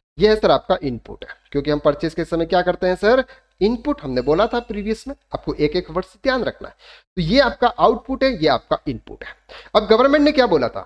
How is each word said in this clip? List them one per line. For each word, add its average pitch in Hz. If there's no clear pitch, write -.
ये 208
है 214
सर 208
आपका -
इनपुट 120
है, -
क्योंकि 143
हम 147
परचेज 156
के 165
समय 165
क्या 180
करते 180
हैं 180
सर, 247
इनपुट 233
हमने 127
बोला 160
था 240
प्रीवियस 208
में, 277
आपको -
एक 151
एक 180
वर्ड 180
से -
ध्यान 262
रखना -
है। -
तो 180
ये 190
आपका 240
आउटपुट 240
है, 269
ये 156
आपका 135
इनपुट 110
है। -
अब 196
गवर्नमेंट 277
ने 294
क्या 254
बोला 131
था -